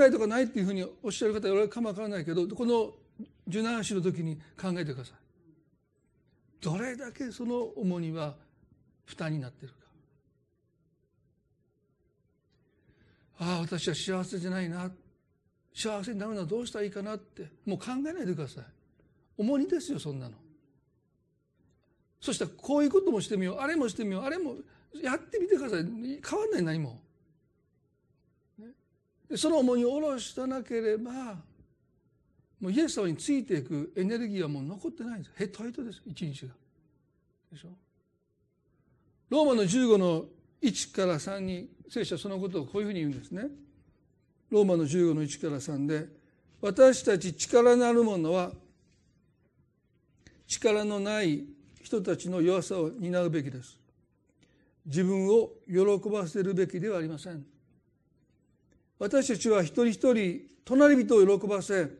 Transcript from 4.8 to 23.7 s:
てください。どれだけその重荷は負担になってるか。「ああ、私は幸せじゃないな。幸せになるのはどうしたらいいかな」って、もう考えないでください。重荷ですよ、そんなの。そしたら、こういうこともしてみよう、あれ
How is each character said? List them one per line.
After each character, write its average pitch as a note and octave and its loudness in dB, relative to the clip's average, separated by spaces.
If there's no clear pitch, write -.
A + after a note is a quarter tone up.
て D3 -6
く B2 -10
だ B2+ -12
さ - -20
い。 - -20
ど D#3+ -4
れ A#3+ -6
だ B3 -12
け B3+ -10
そ A#3+ -10
の A#3+ -4
重 F#3 -4
荷 D#3+ -6
は D3+ -6
負 - -20
担 D#3+ -4
に D#3 -4
な B2+ -8
っ B2 -18
て - -20
る - -18
か。 - -20
「あ F3 -2
あ、 - -2
私 E3+ -4
は D#3+ -2
幸 F#3 -4
せ F#3 -8
じ F3 -6
ゃ - -4
な F#3 -4
い F3 -4
な。 F3+ -8
幸 G#3 -6
せ B3 -8
に G3+ -6
な G#3 -6
る A3 -6
の G3+ -6
は E3+ -6
ど G#3 -4
う A#3+ -6
し - -12
た G#3+ -6
ら G#3 -2
い G3+ -4
い - -8
か G3 -8
な」 G#3+ -8
っ - -8
て、 F#3 -16
も F#3+ -4
う - -6
考 B3 -8
え C#4 -4
な F4 -8
い G3+ -4
で F3+ -2
く D3+ -6
だ B2+ -8
さ - -16
い。 - -16
重 A#3+ 0
荷 C#4 0
で F4 0
す C#4+ -8
よ、 F3+ -4
そ D3 -8
ん C3+ -8
な B2+ -12
の。 A2 -18
そ - -6
し - -4
た G3 -2
ら、 - -10
こ C#4+ 0
う D4 4
い D4 4
う C4 2
こ G4 6
と F4 2
も G3+ 0
し - -6
て G#3+ -2
み F#3 0
よ F#3 -4
う、 - -
あ C#4 -4
れ E4 0